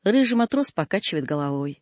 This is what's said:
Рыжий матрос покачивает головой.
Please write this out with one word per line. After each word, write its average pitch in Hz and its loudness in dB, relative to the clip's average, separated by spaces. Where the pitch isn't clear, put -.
Рыжий 240 4
матрос 262 0
покачивает 160 -2
головой. 143 -4